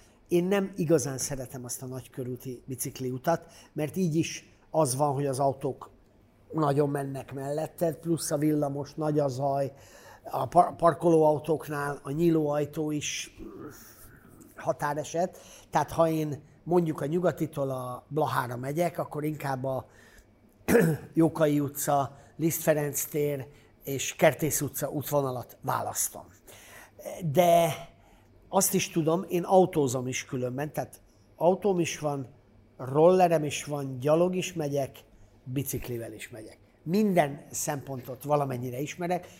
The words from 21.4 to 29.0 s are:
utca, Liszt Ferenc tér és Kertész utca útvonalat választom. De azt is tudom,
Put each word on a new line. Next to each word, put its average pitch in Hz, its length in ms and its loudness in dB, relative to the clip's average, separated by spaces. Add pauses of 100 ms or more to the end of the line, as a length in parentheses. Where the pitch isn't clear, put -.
utca, 139 580 -2 (180)
Liszt 156 260 -2
Ferenc 147 440 0
tér 147 420 -2 (360)
és - 320 -6
Kertész 151 460 2
utca 143 280 -4
útvonalat 135 720 -2
választom. 117 640 -4 (1080)
De 170 420 4 (760)
azt 190 240 2
is 190 160 2
tudom, 165 380 0